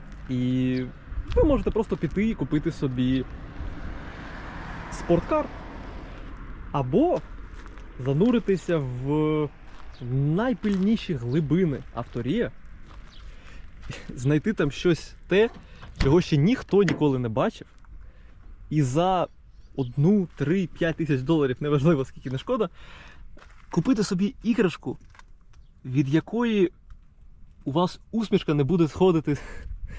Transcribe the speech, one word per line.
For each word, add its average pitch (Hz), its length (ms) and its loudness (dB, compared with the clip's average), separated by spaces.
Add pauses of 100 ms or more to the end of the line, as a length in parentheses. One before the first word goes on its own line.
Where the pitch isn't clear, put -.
(280)
І 127 540 0 (540)
ви 480 80 6
можете 254 260 2
просто 208 260 0
піти 185 320 0
і 220 60 -2
купити 151 380 -2
собі 127 520 0 (1700)
спорткар. 285 520 2 (1300)
Або 165 480 2 (840)
зануритися 180 760 2
в 147 680 0 (640)
найпильніші 190 1000 2
глибини 143 640 2 (160)
авторія, 127 560 -2 (1600)
знайти 143 380 2
там - 180 0
щось - 440 0 (140)
те, 214 220 4 (520)
чого 143 180 6
ще 165 160 2
ніхто 196 460 4
ніколи 147 360 4
не 123 100 -2
бачив, 139 380 -2 (1040)
і 151 120 4
за 170 440 4 (500)
одну, 156 600 4
три, 170 300 2
п'ять 165 300 -2
тисяч 143 240 0
доларів, 139 400 2
неважливо, 143 440 4
скільки - 260 -10
не 131 80 -2
шкода, 220 300 0 (1000)
купити 220 340 2
собі 196 380 0
іграшку, 196 560 0 (840)
від 131 240 0
якої 202 640 2 (920)
у 139 80 -4
вас 175 280 0 (100)
усмішка 202 440 0
не 147 100 4
буде 165 240 4
сходити 160 500 4 (600)